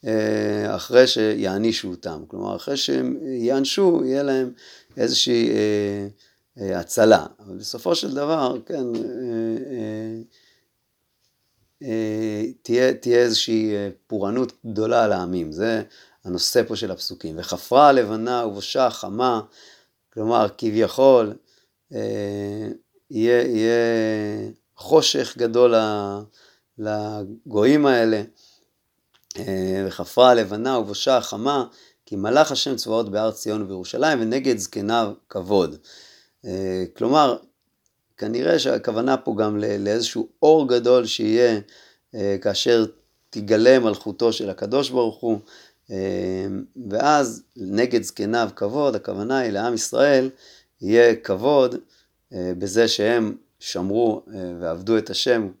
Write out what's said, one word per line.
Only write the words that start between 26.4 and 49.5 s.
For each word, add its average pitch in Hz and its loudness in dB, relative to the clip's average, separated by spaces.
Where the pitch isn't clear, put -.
לגויים 107 0
האלה. 113 2
אה, 95 -4
"וכפרה 123 4
הלבנה 117 2
ובושה 107 -2
החמה, 123 -2
כי 104 -10
מלך 123 2
השם 135 -4
צבאות 113 -2
בהר 107 -2
ציון 107 -6
ובירושלים, 110 -2
ונגד 123 -2
זקניו 104 -4
כבוד". 90 0
אה, 92 -6
כלומר, 131 2
כנראה 131 0
שהכוונה 123 -2
פה 123 -6
גם 104 0
ל-, 104 -2
לאיזשהו 110 -2
אור 151 6
גדול 120 4
שיהיה, 110 2
אה, 101 -2
כאשר 113 2
תגלה 110 4
מלכותו 113 0
של 107 -6
הקדוש 123 -4
ברוך 117 -2
הוא, 113 -2
אה, 98 -10
ואז 127 0
"נגד 113 0
זקניו 110 -4
כבוד", 123 -2
הכוונה 104 -4
היא 120 -2